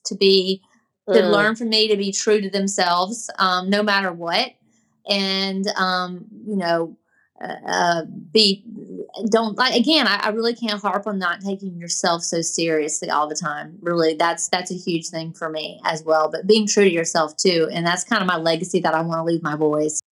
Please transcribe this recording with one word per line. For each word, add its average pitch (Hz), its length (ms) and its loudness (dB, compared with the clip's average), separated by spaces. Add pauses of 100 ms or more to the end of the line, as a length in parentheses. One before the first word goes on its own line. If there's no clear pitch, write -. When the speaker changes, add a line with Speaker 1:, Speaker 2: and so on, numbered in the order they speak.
Speaker 1:
to 202 100 -6
be, 190 460 4 (500)
to 226 100 8
Speaker 2:
Mm. 180 100 4
Speaker 1:
learn 208 260 4
from 233 120 -4
me, 220 200 2
to 202 80 4
be 196 160 -2
true 214 260 2
to 196 100 -4
themselves, 190 800 0 (100)
um, 185 300 0
no 208 140 2
matter 196 300 0
what. 170 380 -2 (560)
And, 190 680 -2
um, 180 500 -2 (220)
you 214 80 -6
know, 170 420 0 (440)
uh, - 140 -10 (120)
uh, 170 380 0 (260)
be, 202 320 4 (680)
don't, 220 280 2
like, 247 180 2
again, 247 320 4
I, 196 100 2
I 214 120 -2
really 226 260 -2
can't 208 260 -4
harp 202 260 -2
on 202 120 -4
not 180 220 -2
taking 190 360 -6
yourself 170 460 -2
so 170 180 -2
seriously 160 680 -2
all 151 180 2
the 156 80 -8
time. 151 460 -8
Really, 170 320 2
that's, 170 360 0
that's 180 220 -2
a 180 40 -4
huge 170 340 -4
thing 165 240 -8
for 165 160 -8
me 160 340 -10
as 160 200 -2
well. 156 280 2
But - 160 -6
being 214 200 4
true 202 180 4
to 185 60 6
yourself 165 440 -2
too, 165 380 2
and 170 120 -2
that's 175 200 0
kinda 214 200 0
my 180 120 0
legacy 165 440 0
that 160 120 2
I 160 80 2
wanna 165 240 -2
leave 165 180 -2
my 151 140 -2
boys. 151 420 0 (120)